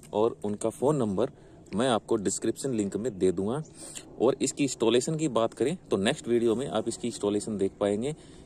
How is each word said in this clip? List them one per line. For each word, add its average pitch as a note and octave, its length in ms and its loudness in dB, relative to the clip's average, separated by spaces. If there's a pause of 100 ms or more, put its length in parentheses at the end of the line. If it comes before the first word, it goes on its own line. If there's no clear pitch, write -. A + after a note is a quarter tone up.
(120)
और G#2+ 320 2
उनका G#2 260 -2
phone D3 260 2
number G#2+ 340 0 (440)
मैं B2 140 2
आपको A2+ 300 2
description A2 560 -2
link G2+ 220 -2
में G#2 220 -4
दे F#2 140 4
दूँगा। G#2+ 300 -2 (580)
और B2+ 220 4
इसकी - 220 -2
installation B2 520 2
की D#3 140 -2
बात A2+ 240 0
करें C#3+ 220 0 (140)
तो G#2+ 80 2
next A2+ 300 -2
video A#2 280 4
में C3+ 120 -2
आप A2 200 -2
इसकी A#2 200 -4
installation G#2 500 -2
देख G2 220 0
पाएंगे, G#2 340 0 (320)